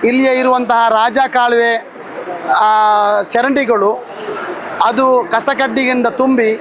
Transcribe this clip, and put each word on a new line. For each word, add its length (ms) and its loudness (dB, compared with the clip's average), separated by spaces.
ಇಲ್ಲಿಯೇ 340 2
ಇರುವಂತಹ 500 2
ರಾಜ 300 2
ಕಾಲುವೆ, 600 0
ಆ, 720 2
ಚರಂಡಿಗಳು 840 0
ಅದು 500 2
ಕಸಕಡ್ಡಿಯಿಂದ 760 0
ತುಂಬಿ 540 0